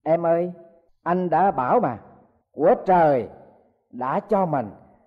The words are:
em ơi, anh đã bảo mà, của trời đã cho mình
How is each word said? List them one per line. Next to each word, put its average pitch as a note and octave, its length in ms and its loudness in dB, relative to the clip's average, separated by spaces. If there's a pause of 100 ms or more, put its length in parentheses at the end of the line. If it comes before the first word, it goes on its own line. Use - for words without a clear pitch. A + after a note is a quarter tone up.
em E3 220 0
ơi, E3+ 260 0 (520)
anh F3+ 260 -2
đã E3+ 220 2
bảo D3 280 0
mà, C#3 180 -2 (540)
của D3+ 240 2 (100)
trời D#3 420 2 (640)
đã C3 280 -4
cho G3 260 0
mình C3+ 240 -2 (380)